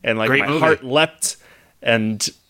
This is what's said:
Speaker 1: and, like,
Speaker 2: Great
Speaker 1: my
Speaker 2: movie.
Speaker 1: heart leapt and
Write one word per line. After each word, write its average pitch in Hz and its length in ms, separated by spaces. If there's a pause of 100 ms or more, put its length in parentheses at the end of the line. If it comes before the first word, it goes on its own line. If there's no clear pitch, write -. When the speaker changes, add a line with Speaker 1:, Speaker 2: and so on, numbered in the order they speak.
Speaker 1:
and, 113 160
like, 110 100
Speaker 2:
Great 135 120
Speaker 1:
my - 80
Speaker 2:
movie. 151 120
Speaker 1:
heart 156 240
leapt 147 520 (440)
and 110 480 (220)